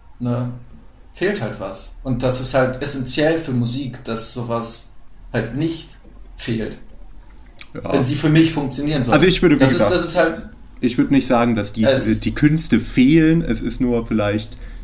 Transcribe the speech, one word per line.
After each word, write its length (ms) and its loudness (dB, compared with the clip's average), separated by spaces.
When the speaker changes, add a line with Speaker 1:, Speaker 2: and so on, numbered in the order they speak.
Speaker 1:
ne, 300 -4
fehlt 280 -2
halt 160 -6
was. 460 -10
Und 180 -2
das 180 0
ist 140 -4
halt 260 0
essentiell 580 0
für 140 -6
Musik, 520 -4
dass 300 -6
sowas 580 -6
halt 240 -4
nicht 320 -4
fehlt. 420 -6
Speaker 2:
Ja. 180 -6
Speaker 1:
Wenn 120 2
sie 120 0
für 120 0
mich 240 6
funktionieren 500 -2
soll. 120 2
Speaker 2:
Also 120 6
ich 160 4
würde, 140 6
wie 40 0
Speaker 1:
Das 120 8
ist, 60 4
Speaker 2:
gesagt, 160 4
Speaker 1:
das 100 2
ist 120 -2
halt 260 2
Speaker 2:
ich 180 0
würde 160 2
nicht 140 4
sagen, 260 2
dass 180 -2
die, 120 0
Speaker 1:
Es 220 2
Speaker 2:
äh, 20 -4
die 140 -2
Künste 460 2
fehlen. 600 4
Es 200 -2
ist 200 -6
nur 260 0
vielleicht, 520 -2